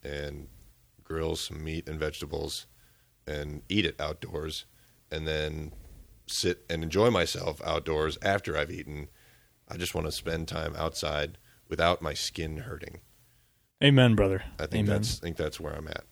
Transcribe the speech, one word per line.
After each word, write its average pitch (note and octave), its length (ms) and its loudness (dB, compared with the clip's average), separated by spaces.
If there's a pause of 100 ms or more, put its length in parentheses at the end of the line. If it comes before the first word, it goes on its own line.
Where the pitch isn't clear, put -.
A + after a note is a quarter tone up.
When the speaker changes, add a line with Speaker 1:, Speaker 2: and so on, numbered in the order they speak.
Speaker 1:
and D2 440 -6 (560)
grill D#2+ 320 -2
some D#2 280 -8
meat D#2 240 -6
and D#2 120 -6
vegetables D2+ 640 -4 (640)
and D2 420 -6
eat G2 160 4
it D2+ 140 -2
outdoors D#2 640 -6 (460)
and D#2 160 -4
then D#2 460 -2 (540)
sit - 420 0
and E2 140 -2
enjoy F#2 260 6
myself F2 540 2
outdoors D#2 580 2
after G2 360 2
I've D2+ 140 0
eaten. D2 380 -8 (600)
I - 80 -8
just F2 180 -4
wanna E2 160 -2
spend E2 360 -4
time D#2+ 280 -4
outside D#2 600 -2 (320)
without E2+ 320 4
my D2+ 120 -2
skin D#2+ 440 -4
hurting. - 420 -12 (840)
Speaker 2:
Amen, B2+ 320 10
brother. F#2+ 280 4 (160)
Speaker 1:
I D#2 60 -2
think G#2 220 2
Speaker 2:
Amen. G2+ 140 4
Speaker 1:
that's, A2 180 -2
I - 20 -18
think E2 160 -4
that's D#2 220 -2
where D2+ 140 -6
I'm D2+ 140 -8
at. - 240 -8